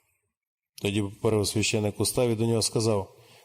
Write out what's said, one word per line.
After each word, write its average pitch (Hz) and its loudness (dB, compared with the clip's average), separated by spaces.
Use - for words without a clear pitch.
Тоді 104 0
первосвященик 107 0
устав 120 0
і 113 2
до 110 -2
нього 117 2
сказав: 110 -2